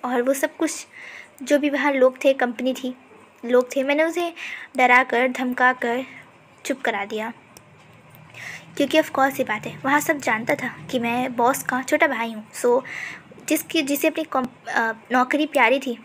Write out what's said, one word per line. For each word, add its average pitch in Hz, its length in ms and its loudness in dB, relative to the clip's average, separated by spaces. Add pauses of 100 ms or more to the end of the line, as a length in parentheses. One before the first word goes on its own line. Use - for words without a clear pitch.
और 247 180 0
वो 269 120 2
सब 302 220 -2
कुछ - 300 -4 (560)
जो 285 160 2
भी 285 120 0
बाहर 277 240 0
लोग 254 300 4
थे, 269 80 6
company 254 420 -2
थी, 254 200 -6 (500)
लोग 247 320 2
थे, 269 60 0
मैंने 285 220 2
उसे 339 300 -4 (420)
डरा 247 260 6
कर, 254 260 2
धमका 254 440 2
कर 254 320 -2 (600)
चुप 262 160 -4
करा 202 240 -4
दिया, 214 280 -8 (1400)
क्योंकि 285 220 4
of 311 100 4
course 269 300 2
ये 254 60 0
बात 214 220 -6
है, - 180 -12
वहाँ 285 160 4
सब 302 180 -2
जानता 233 360 -2
था - 360 -8
कि 254 80 -2
मैं 240 380 -2
boss 247 260 2
का 254 200 -4
छोटा 302 240 2
भाई 233 260 -4
हूँ। 214 200 -14
So 247 300 2 (680)
जिसकी, 311 340 0
जिसे 285 260 0
अपनी 311 160 -2
कॉम-, - 440 -6
अ, 226 240 0 (200)
नौकरी 254 340 2
प्यारी 262 340 4
थी 240 240 -8